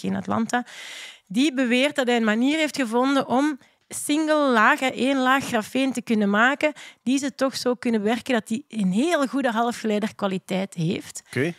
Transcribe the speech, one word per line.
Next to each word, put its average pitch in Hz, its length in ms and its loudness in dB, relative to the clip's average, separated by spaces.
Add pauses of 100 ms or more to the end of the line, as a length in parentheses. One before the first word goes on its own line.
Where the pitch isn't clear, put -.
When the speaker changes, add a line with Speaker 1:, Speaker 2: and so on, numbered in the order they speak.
Speaker 1:
in 190 140 -4
Atlanta. 220 480 -2 (680)
Die 262 240 2
beweert 254 420 2
dat 269 100 0
hij 240 100 2
een 226 80 2
manier 233 340 2
heeft 302 180 -2
gevonden 254 520 0
om 277 300 0 (300)
single 302 640 0
laag, 240 300 4
hè, 269 60 0
één 262 320 0
laag 262 260 2
grafeen 240 480 -2
te 247 100 -6
kunnen 214 280 0
maken, 262 420 2 (300)
die 262 160 0
ze 269 160 -4
toch 269 220 -2
zo 247 180 -2
kunnen 226 280 -2
bewerken 226 320 -2
dat 220 120 0
die - 220 -6
een 196 240 0
heel 285 340 2
goede 254 240 -2
halfgeleiderkwaliteit 208 1200 -2
heeft. - 520 -4
Speaker 2:
Oké. 160 320 -2